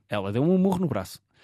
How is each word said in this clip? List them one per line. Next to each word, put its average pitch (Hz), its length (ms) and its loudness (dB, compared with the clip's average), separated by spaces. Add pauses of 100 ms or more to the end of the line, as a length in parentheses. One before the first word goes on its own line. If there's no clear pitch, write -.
Ela 101 240 -4
deu 120 120 0
um 175 120 4
murro 185 240 2
no 185 80 -2
braço. 104 320 -6 (240)